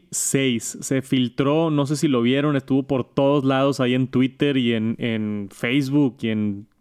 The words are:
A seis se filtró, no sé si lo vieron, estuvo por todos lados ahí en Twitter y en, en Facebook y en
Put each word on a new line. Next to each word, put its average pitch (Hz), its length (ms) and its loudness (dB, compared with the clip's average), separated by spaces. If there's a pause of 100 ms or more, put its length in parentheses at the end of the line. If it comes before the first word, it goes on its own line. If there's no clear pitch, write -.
A - 80 -20
seis 131 680 -2
se 135 220 -2
filtró, 139 680 0
no 147 160 0
sé 151 80 -2
si 151 120 0
lo 127 140 2
vieron, 139 340 2
estuvo 135 300 0
por 131 180 0
todos 139 400 2
lados 135 360 0
ahí 123 160 0
en 127 140 0
Twitter 135 480 0
y 117 160 2
en, 113 260 -2
en 107 520 -4
Facebook 135 680 0
y 117 60 -4
en 107 400 -2 (140)